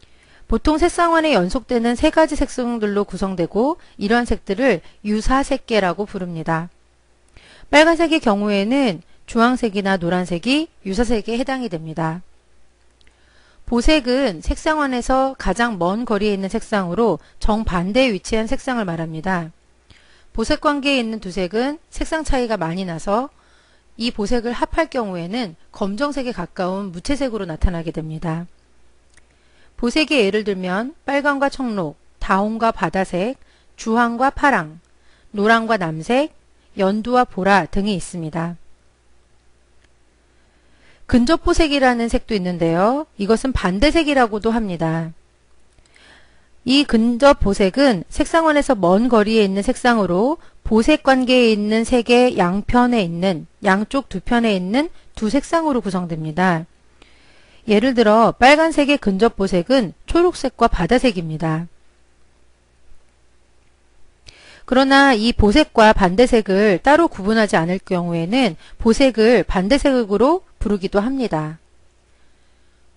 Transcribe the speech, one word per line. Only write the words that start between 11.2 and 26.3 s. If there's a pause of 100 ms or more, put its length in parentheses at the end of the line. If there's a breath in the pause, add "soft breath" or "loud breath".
해당이
됩니다. (1400 soft breath)
보색은
색상환에서
가장
먼
거리에
있는
색상으로 (220 soft breath)
정반대에
위치한
색상을
말합니다. (800 soft breath)
보색
관계에
있는
두
색은 (100)
색상
차이가
많이
나서 (640 soft breath)
이
보색을
합할
경우에는 (160)
검정색에